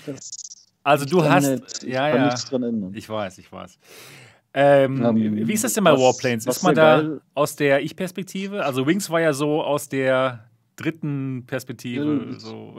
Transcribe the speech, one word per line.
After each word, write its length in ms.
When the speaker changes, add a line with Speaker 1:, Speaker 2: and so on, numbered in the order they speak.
Speaker 1:
Das 600
Speaker 2:
Also, 220
Speaker 1:
liegt 100
Speaker 2:
du 60
Speaker 1:
am 100
Speaker 2:
hast, 180
Speaker 1:
Netz. 340
Ich 100
Speaker 2:
ja, 180
Speaker 1:
kann 80
Speaker 2:
ja. 80
Speaker 1:
nichts 200
dran 160
ändern. 320
Speaker 2:
Ich 140
weiß, 300
ich 140
weiß. 260
Ähm, 500
Speaker 1:
Ähm, 420
Speaker 2:
wie 60
ist 120
das 100
denn 100
bei 80
Speaker 1:
was, 80
Speaker 2:
Warplanes? 460
Speaker 1:
was 120
Speaker 2:
Ist 40
man 120
Speaker 1:
sehr 220
Speaker 2:
da 60
Speaker 1:
geil 180
Speaker 2:
aus 220
der 260
Ich-Perspektive? 840
Also, 220
Wings 240
war 100
ja 120
so 300
aus 260
der 560
dritten 680
Perspektive, 580
Speaker 1:
Ja, 140
du 80
bist, 140
Speaker 2:
so 380